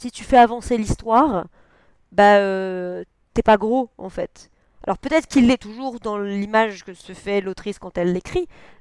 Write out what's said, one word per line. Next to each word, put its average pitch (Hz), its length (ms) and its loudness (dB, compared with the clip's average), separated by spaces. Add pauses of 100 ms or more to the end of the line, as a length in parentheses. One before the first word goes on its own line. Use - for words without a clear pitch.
si 247 100 -12
tu - 140 -18
fais 262 140 4
avancer 240 380 2
l'histoire, 226 720 0 (640)
bah, 202 280 6
euh, 185 640 -4 (300)
t'es 233 80 -2
pas 214 140 6
gros, 233 420 -2
en 185 100 -14
fait. - 420 -12 (340)
Alors 190 140 -4
peut-être 311 280 -2
qu'il 247 220 4
l'est 254 120 4
toujours 240 400 -14
dans 214 180 -8
l'image 202 640 -2
que 185 100 -18
se - 180 -20
fait 202 280 -4
l'autrice 190 400 -10
quand - 180 -12
elle 180 140 0
l'écrit, 330 340 -6 (340)